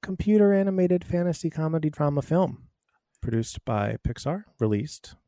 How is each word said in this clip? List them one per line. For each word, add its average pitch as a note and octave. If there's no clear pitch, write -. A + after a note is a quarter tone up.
computer G3+
animated F#3
fantasy F3
comedy D#3
drama C#3+
film -
produced A2+
by A2
Pixar, D#3+
released G#2+